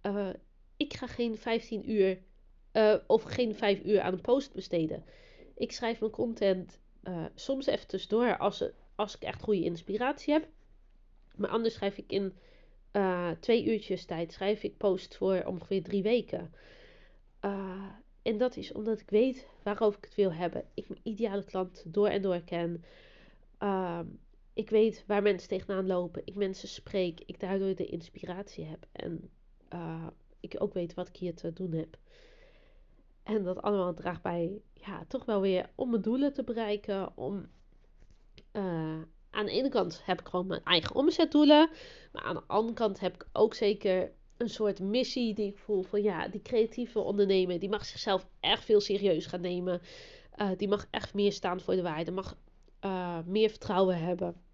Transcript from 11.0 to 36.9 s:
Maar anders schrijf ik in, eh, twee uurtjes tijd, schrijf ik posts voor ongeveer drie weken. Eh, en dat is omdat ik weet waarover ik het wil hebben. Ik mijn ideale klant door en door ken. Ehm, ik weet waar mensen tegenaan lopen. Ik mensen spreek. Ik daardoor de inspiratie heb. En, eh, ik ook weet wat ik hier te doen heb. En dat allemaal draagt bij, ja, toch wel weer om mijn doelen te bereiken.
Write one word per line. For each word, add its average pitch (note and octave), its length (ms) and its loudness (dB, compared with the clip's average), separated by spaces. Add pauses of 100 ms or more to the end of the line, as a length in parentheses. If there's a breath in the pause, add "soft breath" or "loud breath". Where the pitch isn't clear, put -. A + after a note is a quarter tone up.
Maar G3+ 140 -2
anders A3+ 240 0
schrijf G3 240 -4
ik - 140 -12
in, G3 220 -2 (580 soft breath)
eh, F3+ 380 0 (100)
twee A#3 260 2
uurtjes G#3 400 -2
tijd, E3 260 -6
schrijf G#3 320 -2
ik - 140 -6
posts F#3+ 400 0
voor F#3+ 280 2
ongeveer F#3 380 -2
drie F#3+ 180 0
weken. F#3 520 0 (840 loud breath)
Eh, G3 460 -6 (360)
en A3 160 -2
dat B3 200 0
is - 140 -10
omdat G#3+ 280 -2
ik - 100 -20
weet B3 380 4 (160)
waarover G#3 340 2
ik - 80 -18
het - 100 -18
wil F#3+ 180 4
hebben. E3+ 300 -4 (100)
Ik - 160 -10
mijn - 140 -12
ideale G3+ 400 -4
klant F#3 420 -6
door G3+ 220 2
en G3+ 140 2
door F3+ 200 0
ken. E3+ 420 -4 (720 loud breath)
Ehm, F#3 480 -2 (480)
ik G#3+ 160 -4
weet G#3+ 380 4
waar G#3 140 2
mensen G3+ 280 0
tegenaan F#3+ 380 -2
lopen. F3+ 380 -2
Ik F3+ 100 -12
mensen F#3+ 320 -4
spreek. F3+ 580 -4
Ik - 140 -14
daardoor F#3+ 360 -2
de F#3+ 100 -4
inspiratie - 800 -10
heb. D#3 260 -14
En, - 380 -8 (400)
eh, E3 380 -10 (320)
ik - 180 -12
ook G#3 160 -2
weet F3 200 -4
wat F3+ 140 -6
ik - 80 -20
hier F3 200 -6
te E3+ 180 -8
doen F#3 180 -6
heb. D#3+ 260 -4 (1300 soft breath)
En G#3 200 -2
dat F3+ 180 -4
allemaal F#3+ 320 0
draagt E3 280 -6
bij, E3+ 400 -2 (120)
ja, - 340 -12
toch - 180 -6
wel G#3 160 2
weer F#3+ 340 2
om B3+ 140 -4
mijn A3+ 120 2
doelen C4+ 320 2
te C4 100 -4
bereiken. G#3 720 -4